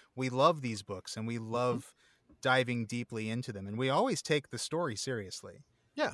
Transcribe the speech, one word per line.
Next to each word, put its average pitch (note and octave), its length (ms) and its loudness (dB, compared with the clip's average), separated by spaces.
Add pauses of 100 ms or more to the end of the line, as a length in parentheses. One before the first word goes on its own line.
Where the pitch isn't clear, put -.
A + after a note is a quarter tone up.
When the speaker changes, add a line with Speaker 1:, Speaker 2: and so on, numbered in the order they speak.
(160)
Speaker 1:
We C3 140 0
love C#3+ 320 6
these A2+ 220 -4
books - 340 -8
and A2 100 -4
we A#2 100 -2
Speaker 2:
Mm-hmm. A2 140 -8
Speaker 1:
love B2 440 0 (460)
diving B2 440 4
deeply A#2 440 -4
into A#2+ 220 -2
them. G2 160 -6
And G#2 100 -4
we C3 120 2
always F#3 320 2
take D3+ 280 2
the B2 80 -8
story D#3 380 -2
seriously. G2 680 -6 (320)
Speaker 2:
Yeah. D4+ 180 0